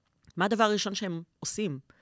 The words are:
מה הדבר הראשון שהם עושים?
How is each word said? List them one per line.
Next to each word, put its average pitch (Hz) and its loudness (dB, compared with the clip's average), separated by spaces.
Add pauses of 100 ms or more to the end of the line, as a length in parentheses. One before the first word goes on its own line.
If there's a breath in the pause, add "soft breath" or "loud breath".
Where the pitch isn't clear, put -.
(360)
מה 170 2
הדבר 214 4
הראשון 208 2
שהם 175 -4 (180)
עושים? 175 -4 (240 soft breath)